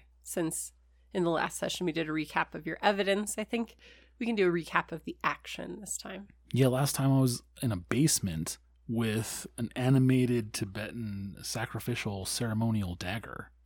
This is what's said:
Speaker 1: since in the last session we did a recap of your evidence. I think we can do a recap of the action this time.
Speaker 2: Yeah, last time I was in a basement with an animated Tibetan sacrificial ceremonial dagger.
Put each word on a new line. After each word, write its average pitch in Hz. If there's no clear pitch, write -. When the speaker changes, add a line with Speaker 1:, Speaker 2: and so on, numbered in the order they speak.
Speaker 1:
since -
in 185
the 170
last 160
session -
we 160
did 156
a -
recap 156
of 160
your 165
evidence. 202
I 214
think 233
we 240
can 233
do 190
a 175
recap 170
of 160
the -
action 175
this -
time. 196
Speaker 2:
Yeah, 127
last 131
time 135
I 135
was 123
in 117
a 95
basement 90
with 113
an 117
animated 127
Tibetan 101
sacrificial 107
ceremonial 110
dagger. -